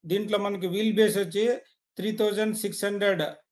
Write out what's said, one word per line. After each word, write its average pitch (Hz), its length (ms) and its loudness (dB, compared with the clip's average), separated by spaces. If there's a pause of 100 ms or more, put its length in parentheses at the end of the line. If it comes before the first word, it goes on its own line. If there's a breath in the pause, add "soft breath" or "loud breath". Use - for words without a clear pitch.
దీంట్లో 202 360 -2
మనకి 196 280 -2
వీల్ 208 280 0
బేస్ 208 220 4
వచ్చి 202 280 0 (520 soft breath)
త్రీ 208 180 -4
థౌజండ్ 214 420 0
సిక్స్ - 260 -4
హండ్రెడ్ 202 400 0 (280)